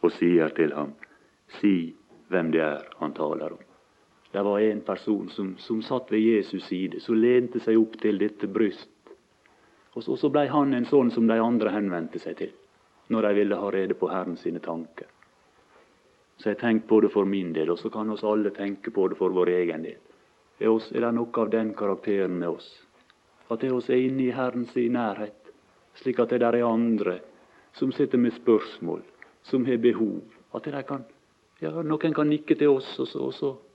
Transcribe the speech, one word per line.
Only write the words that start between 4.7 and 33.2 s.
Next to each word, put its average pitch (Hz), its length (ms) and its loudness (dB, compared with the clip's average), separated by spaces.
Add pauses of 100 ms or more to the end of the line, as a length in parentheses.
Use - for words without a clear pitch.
person 98 480 -4
som, 95 300 -8
som 113 240 -6
satt 127 280 -6
ved 110 80 0
Jesus 110 480 0
side, 92 340 -6
som - 220 -2
lente 123 380 2
seg 113 180 4
opp 110 240 2
til 104 160 0
dette 104 320 -2
bryst. 101 400 -2 (1040)
Og 117 80 -8
så, - 140 -2
så 147 120 0
ble 143 220 2
han 143 240 2
en 123 160 -2
sånn 127 240 6
som 113 160 4
de 113 80 4
andre 113 320 2
henvendte 90 480 -4
seg - 180 -10
til, - 140 -8 (580)
når 113 140 2
de 104 120 4
ville 101 280 4
ha 101 80 -2
rede 95 240 0
på 87 160 -2
Herren 90 260 -4
sine 85 220 -6
tanker. 82 480 -10 (1300)
Så 107 140 -2
jeg 104 80 -4
tenker 110 260 2
på 110 160 8
det 107 80 4
for 101 160 2
min 98 260 -2
del, 78 200 0
og 85 80 -4
så 110 100 -6
kan 110 240 -6
oss 104 80 -10
alle 107 320 0
tenke 101 400 -8
på 92 160 2
det - 80 -8
for 92 160 0
vår 90 220 2
egen 82 260 -2
del. 82 140 -12 (640)
Er 107 100 2
oss, 113 220 0
er 117 100 -2
det 117 140 0
noe 117 260 -2
av 107 80 -2
den 110 240 0
karakteren 98 640 -2
med 85 140 -4
oss? - 160 -12 (840)
At 117 140 -4
det 131 100 -2
oss 123 160 -4
er 127 140 4
inne 131 180 0
i 123 140 0
Herren 123 340 -4
sin 120 240 0
nærhet, 107 560 -4 (480)
slik 127 240 -2
at 117 80 0
det 123 140 2
der 117 160 4
er 120 80 2
andre 113 480 2 (580)
som 90 160 -2
sitter 127 320 2
med 120 140 2
spørsmål, 85 680 0 (400)
som 127 240 0
har 123 160 0
behov, 110 380 2 (340)
at 113 140 -8
det 143 80 -6
der 135 100 -8
kan, 135 160 -8 (560)
ja, 156 140 -6 (100)
noen 156 320 0
kan 151 160 2
nikke 151 240 2
til 147 220 4
oss, 131 160 -6 (100)
og 120 80 -6
så, 135 140 -6